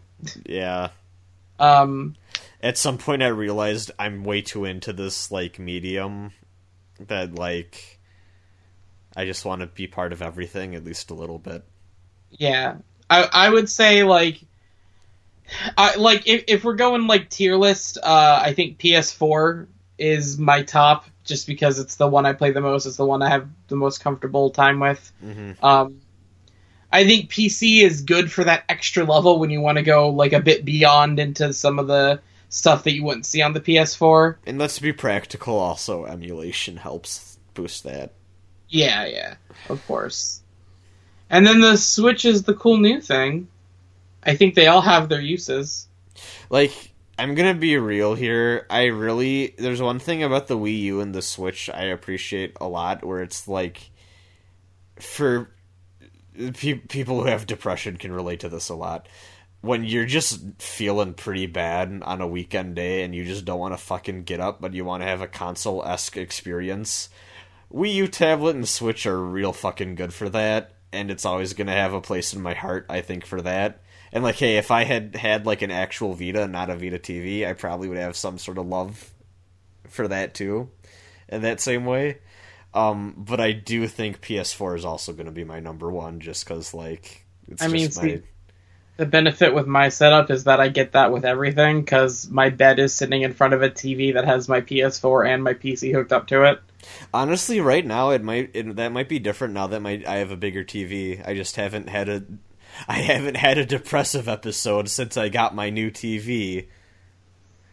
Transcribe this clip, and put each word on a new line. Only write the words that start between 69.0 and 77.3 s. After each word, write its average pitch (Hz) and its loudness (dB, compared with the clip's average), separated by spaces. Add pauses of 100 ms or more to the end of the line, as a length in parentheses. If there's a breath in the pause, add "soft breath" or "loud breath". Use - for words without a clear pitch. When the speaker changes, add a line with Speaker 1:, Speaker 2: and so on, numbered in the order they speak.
Speaker 1:
are 92 -2
real 92 -4
fucking 92 -8
good 87 -8
for 104 -10
that, 107 -2 (200)
and 98 -8
it's - -10
always 92 -4
gonna 101 -6
have 95 0
a 95 -6
place 90 -6
in 95 -10
my 87 -6
heart, - -8
I 90 -6
think, 90 -12
for 90 -10
that. 95 -6 (340 soft breath)
And, 123 -2
like, 113 -2
hey, 113 0
if 104 0
I 117 4
had 110 -4
had, 107 -2
like, 107 -2
an 98 -4
actual 92 -6
Vita 92 -4
and 92 -8
not 90 -6
a 90 -6
Vita 90 -8
T 87 -10
V, 98 -6